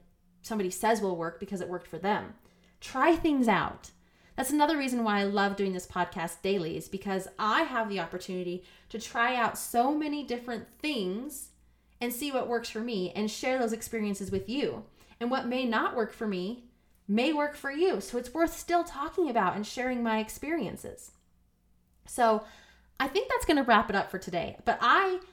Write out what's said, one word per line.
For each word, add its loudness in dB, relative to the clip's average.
somebody -2
says 2
will 0
work -4
because -6
it -6
worked -8
for -10
them. -2
Try 4
things 2
out. 0
That's -2
another 4
reason 0
why 2
I 2
love 2
doing 0
this -6
podcast -4
daily, 0
is -10
because -4
I 2
have -2
the -4
opportunity -6
to -10
try 0
out 0
so 2
many -2
different -6
things -4
and -2
see -4
what -2
works -2
for -6
me -2
and -2
share 0
those 0
experiences -4
with -2
you. -2
And -2
what 0
may 0
not 0
work 0
for -6
me -4
may 4
work 0
for -6
you. 2
So -6
it's -6
worth 2
still 2
talking -2
about 2
and -4
sharing -2
my 2
experiences. -6
So 4
I 0
think 0
that's 0
gonna 6
wrap 6
it 0
up 0
for -6
today. -6
But 2
I 6